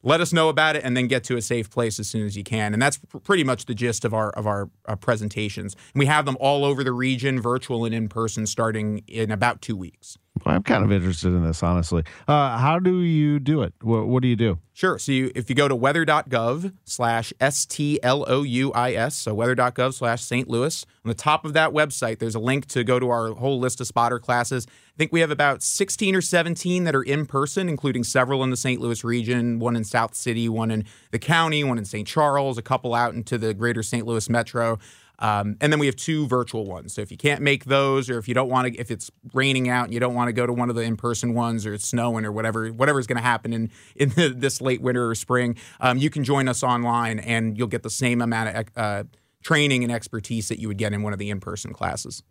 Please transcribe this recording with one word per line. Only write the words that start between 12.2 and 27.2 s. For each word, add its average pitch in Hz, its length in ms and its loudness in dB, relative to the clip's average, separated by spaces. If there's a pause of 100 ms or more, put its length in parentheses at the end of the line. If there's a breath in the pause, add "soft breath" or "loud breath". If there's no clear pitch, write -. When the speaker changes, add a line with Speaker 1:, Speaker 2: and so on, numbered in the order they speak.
Speaker 2:
Uh, 139 280 2
how 147 220 2
do 185 220 2
you 151 400 2
do 143 220 2
it? 87 200 -2
Wha-, 113 220 2
what 123 180 2
do 127 60 2
you 120 80 4
do? 104 220 2 (140)
Speaker 1:
Sure. 185 260 0
So - 140 -2
you, 131 220 0
if 120 160 -6
you 123 60 0
go 143 120 4
to 135 60 2
weather 147 320 2
dot 151 240 2
gov 127 420 0 (120)
slash 117 560 0
S 139 260 2
T 147 360 -2
L 135 240 2
O 131 160 2
U 131 300 0
I 123 200 0
S, 113 240 -2
so - 180 -4
weather 120 220 2
dot 123 180 2
gov 131 180 0
slash 117 300 -2
Saint 123 260 -4
Louis, 123 380 -2 (180)
on 113 40 -2
the 113 60 -2
top 151 300 2
of 151 100 -6
that 160 180 4
website, 135 480 0
there's 113 160 -2
a 110 40 -2
link 131 260 0
to 123 180 0
go 123 140 2
to 123 120 0
our 113 240 0
whole 127 240 -2
list 123 220 -2
of 123 80 -6
spotter 120 300 2
classes. 120 520 -2
I - 260 -20
think 156 160 -2
we 165 80 2
have 156 120 2
about 143 300 0
sixteen 196 520 -2
or 180 80 2
seventeen 175 640 0
that 156 100 0
are 135 80 2
in 143 240 -2